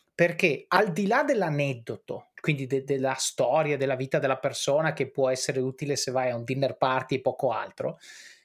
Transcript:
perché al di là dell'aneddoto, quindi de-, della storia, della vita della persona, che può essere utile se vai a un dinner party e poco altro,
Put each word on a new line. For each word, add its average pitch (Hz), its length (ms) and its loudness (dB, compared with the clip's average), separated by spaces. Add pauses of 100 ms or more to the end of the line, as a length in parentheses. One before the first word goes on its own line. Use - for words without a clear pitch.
(140)
perché 170 540 2
al 185 240 4
di 196 140 0
là 247 180 4
dell'aneddoto, 143 1080 -2 (100)
quindi 139 260 0
de-, 135 180 -2
della 131 340 0
storia, 147 580 2
della 135 200 0
vita 135 220 -2
della 135 200 0
persona, 147 560 0
che 135 160 -4
può 131 180 2
essere 131 320 -2
utile 131 360 -4
se - 140 -4
vai 127 200 0
a 120 60 -2
un 117 80 -8
dinner 131 320 -2
party 131 400 0
e - 40 -4
poco - 320 0
altro, - 460 -6 (460)